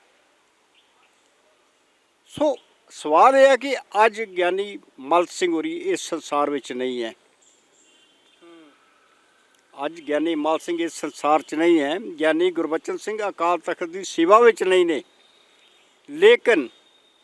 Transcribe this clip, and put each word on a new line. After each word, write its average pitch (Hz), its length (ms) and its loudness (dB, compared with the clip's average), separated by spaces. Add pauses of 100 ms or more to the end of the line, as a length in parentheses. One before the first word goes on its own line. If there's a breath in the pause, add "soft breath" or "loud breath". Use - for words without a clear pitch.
(2250)
ਸੋ 294 240 -2 (380)
ਸਵਾਲ 190 420 4
ਇਹ 269 120 8
ਹੈ 269 80 4
ਕਿ 254 180 -4 (300)
ਅੱਜ 220 160 0 (160)
ਗਿਆਨੀ 190 420 -2 (220)
ਮਲ 160 300 0
ਸਿੰਘ 180 240 -4
ਹੋਰੀ 160 220 -4 (160)
ਇਸ - 160 -6
ਸੰਸਾਰ 147 420 -4
ਵਿੱਚ 143 220 -8
ਨਹੀਂ 127 300 -6
ਹੈ, 113 100 -10 (2500)
ਅੱਜ 156 260 -8
ਗਿਆਨੀ 147 340 -2
ਮਲ 156 240 -2
ਸਿੰਘ 175 240 -8
ਇਸ 165 180 -8
ਸੰਸਾਰ 151 420 0
'ਚ - 120 -14
ਨਹੀਂ 165 260 2
ਹੈ। 147 180 -2 (200)
ਗਿਆਨੀ 160 320 0
ਗੁਰਬਚਨ 165 460 -6
ਸਿੰਘ 208 220 -10 (100)
ਅਕਾਲ 175 300 -2
ਤਖਤ 175 300 -8
ਦੀ 180 160 -12
ਸੇਵਾ 170 360 4
ਵਿੱਚ 233 220 4
ਨਹੀਂ 185 240 2
ਨੇ, 156 160 -4 (1080)
ਲੇਕਿਨ 185 600 4 (560)